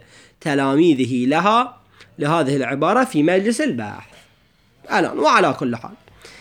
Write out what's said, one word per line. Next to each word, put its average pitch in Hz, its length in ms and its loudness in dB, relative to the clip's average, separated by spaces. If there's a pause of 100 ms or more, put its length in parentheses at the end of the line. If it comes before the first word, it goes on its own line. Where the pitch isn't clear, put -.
(400)
تلاميذه 135 840 2
لها، 208 500 0 (420)
لهذه 147 380 0
العبارة 147 480 0
في 156 180 -2
مجلس 196 380 0
البحث. 113 500 -6 (800)
الآن 175 280 -2
وعلى 226 340 2
كل 123 240 -6
حال، - 140 -16 (500)